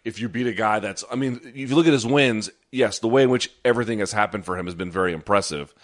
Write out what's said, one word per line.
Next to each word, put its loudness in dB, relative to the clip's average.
if -8
you -4
beat -4
a 0
guy 2
that's, -6
I -6
mean, -4
if -12
you 2
look 6
at 6
his 2
wins, 2
yes, 0
the 0
way 6
in 4
which 0
everything 0
has -4
happened -2
for -4
him -6
has -8
been -6
very 0
impressive. -2